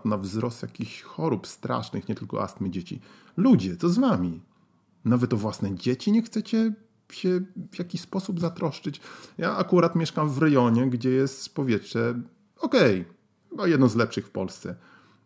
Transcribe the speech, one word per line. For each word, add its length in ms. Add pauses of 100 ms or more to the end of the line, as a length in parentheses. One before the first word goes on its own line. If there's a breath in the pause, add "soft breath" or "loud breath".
na 120
wzrost 440
jakichś 400
chorób 460
strasznych, 640
nie 60
tylko 280
astmy 260
dzieci. 300 (380 soft breath)
Ludzie, 400
co 120
z 100
wami? 420 (640)
Nawet 280
o 40
własne 380
dzieci 360
nie 100
chcecie 520 (380)
się 300 (300)
w 80
jakiś 220
sposób 380
zatroszczyć? 640 (360 loud breath)
Ja 200
akurat 380
mieszkam 340
w 80
rejonie, 520
gdzie 200
jest 460
powietrze 600 (440)
okej, 460 (440)
chyba 180
jedno 220
z 60
lepszych 320
w 40
Polsce. 440 (500 soft breath)